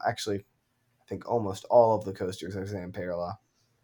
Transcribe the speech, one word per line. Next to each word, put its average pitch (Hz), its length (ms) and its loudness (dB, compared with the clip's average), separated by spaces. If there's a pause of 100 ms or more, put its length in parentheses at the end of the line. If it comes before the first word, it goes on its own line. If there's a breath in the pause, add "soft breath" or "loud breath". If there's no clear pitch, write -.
actually, 104 320 0
I - 680 -20
think 92 200 -8
almost 104 400 0
all 113 300 8
of - 60 -8
the 98 80 -4
coasters 95 440 -6
are 95 80 -4
Zamperla. 90 680 -6 (500)